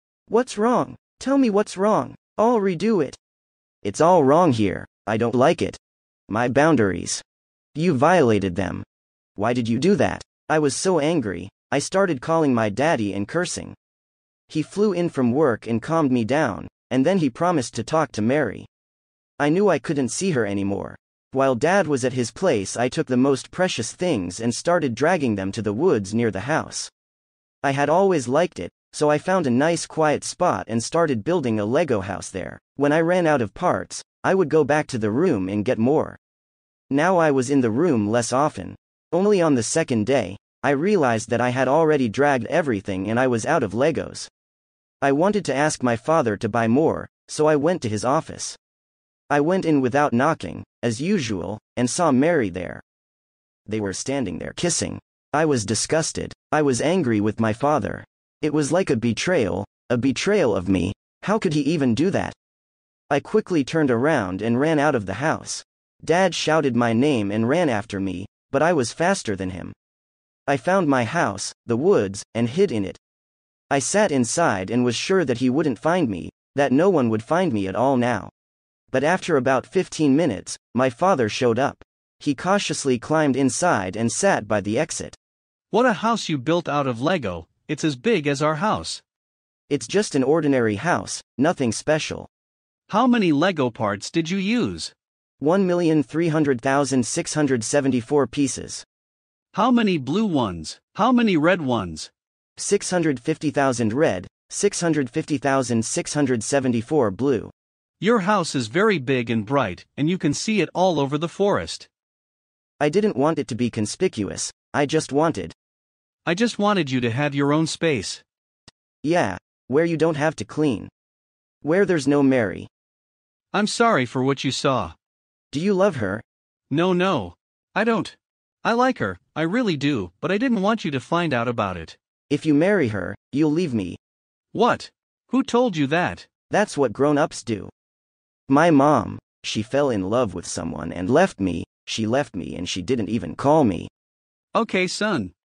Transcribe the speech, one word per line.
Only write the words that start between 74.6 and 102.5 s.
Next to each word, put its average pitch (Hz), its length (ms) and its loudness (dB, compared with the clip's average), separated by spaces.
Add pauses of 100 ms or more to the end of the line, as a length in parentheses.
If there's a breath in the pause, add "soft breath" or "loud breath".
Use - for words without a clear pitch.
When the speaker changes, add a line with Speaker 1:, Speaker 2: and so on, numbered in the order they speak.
Speaker 1:
and 123 160 2
was 120 100 0
sure 185 300 0
that 120 140 -2
he 127 100 0
wouldn't 135 280 0
find 165 300 0
me, 90 220 -8 (260)
that 135 160 2
no 160 180 4
one 135 200 4
would 110 120 0
find 170 300 0
me 101 160 -2
at 95 80 -6
all 127 220 2
now. 117 320 -2 (600)
But 127 120 0
after 170 320 0
about 131 320 0
fifteen 156 480 2
minutes, 139 420 -2 (160)
my 131 160 2
father 143 380 0
showed 117 320 0
up. 135 240 -4 (360)
He 147 140 -2
cautiously 160 640 -2
climbed 151 380 0
inside 123 640 0
and 117 120 0
sat 165 380 0
by 107 140 0
the 107 180 -2
exit. - 380 -6 (520)
Speaker 2:
"What 233 160 4
a 208 140 2
house 220 300 -2
you 151 80 -2
built 160 320 0
out 139 180 -2
of 117 140 -4
Lego, 127 480 -2 (180)
it's 151 160 -4
as 147 140 0
big 175 280 0
as 139 160 -2
our 156 140 0
house." 147 460 -4 (680)
Speaker 1:
"It's 143 160 -2
just 202 300 -2
an 131 80 2
ordinary 135 520 2
house, 131 460 -4 (160)
nothing 135 360 0
special." - 560 -4 (600)
Speaker 2:
"How 226 140 2
many 220 280 4
Lego 147 360 2
parts 101 400 -4
did 165 200 -2
you 190 80 -2
use?" 185 560 -2 (460)
Speaker 1:
"One 185 280 2
million 165 360 2
three 165 260 -2
hundred 143 320 0
thousand 135 440 0
six - 280 -6
hundred 131 320 0
seventy-four 135 600 0
pieces." - 580 -6 (720)
Speaker 2:
"How 233 160 2
many 214 260 2
blue 151 280 -2
ones? 104 540 -2 (160)
How 226 160 2
many 233 240 4
red 170 260 4
ones?" 101 480 -4 (500)